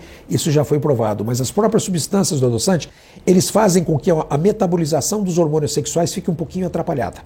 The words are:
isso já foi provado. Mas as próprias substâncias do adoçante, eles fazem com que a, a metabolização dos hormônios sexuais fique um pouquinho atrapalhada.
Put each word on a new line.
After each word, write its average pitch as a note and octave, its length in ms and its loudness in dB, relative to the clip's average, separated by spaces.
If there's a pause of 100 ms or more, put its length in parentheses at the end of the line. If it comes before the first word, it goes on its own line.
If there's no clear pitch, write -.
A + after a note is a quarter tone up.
(300)
isso D3+ 220 -2
já D3 120 4
foi D3 160 0
provado. A2 460 0
Mas B2 160 -2
as B2+ 80 -4
próprias G#3+ 340 0
substâncias F3+ 560 -2
do B2+ 60 4
adoçante, B2+ 420 0 (380)
eles F#3 240 4
fazem F#3 340 4
com D#3 140 0
que - 140 0
a, D#3 180 0
a C#3+ 80 0
metabolização F3 880 0
dos F3+ 160 0
hormônios D3+ 340 0
sexuais E3 400 -2
fique - 160 -6
um E3 60 0
pouquinho F3+ 320 -6
atrapalhada. D3+ 580 -4